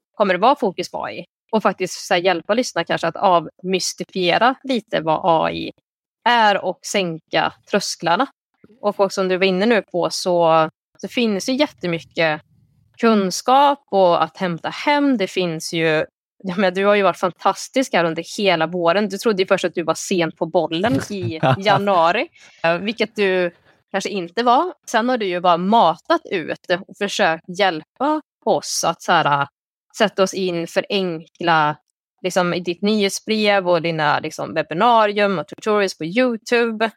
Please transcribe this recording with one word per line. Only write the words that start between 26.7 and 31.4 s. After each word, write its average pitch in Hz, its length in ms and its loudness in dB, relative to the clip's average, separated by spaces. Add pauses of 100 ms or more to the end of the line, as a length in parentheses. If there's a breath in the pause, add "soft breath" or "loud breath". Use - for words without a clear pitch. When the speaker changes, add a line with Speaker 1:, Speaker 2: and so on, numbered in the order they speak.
Speaker 1:
och - 100 -20
försökt 180 640 -2
hjälpa 208 600 -2 (240)
oss - 420 -2
att 170 140 -4
så - 100 -4
här, 147 360 2 (500)
sätta 196 260 2
oss 190 100 0
in 175 340 -4
för - 220 -2
enkla, 165 840 0 (460)